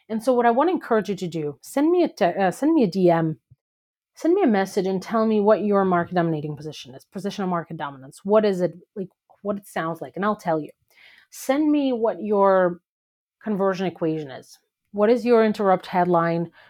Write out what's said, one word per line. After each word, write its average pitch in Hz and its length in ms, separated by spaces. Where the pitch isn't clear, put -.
And 214 140
so 262 100
what 240 120
I 233 60
want 277 180
to 370 40
encourage 220 360
you 202 60
to 185 120
do, 151 340
send 294 280
me 349 140
a 302 60
te-, - 160
uh, 180 260
send 294 220
me 302 100
a 208 40
D 175 220
M, 165 300
send 330 180
me 403 100
a 320 40
message 190 380
and 190 160
tell 220 240
me 220 140
what 208 240
your 196 220
market 180 300
dominating 156 420
position 147 360
is, - 120
position 196 380
of 185 60
market 170 280
dominance. 139 460
What 208 200
is 196 160
it, 175 140
like, 190 100
what 202 140
it 196 80
sounds 165 360
like, 135 160
and 185 80
I'll 208 100
tell 165 240
you. 147 120
Send 294 420
me 277 220
what 220 280
your 190 600
conversion 190 460
equation 160 420
is. - 300
What 208 180
is 233 160
your 233 180
interrupt 202 420
headline, 170 680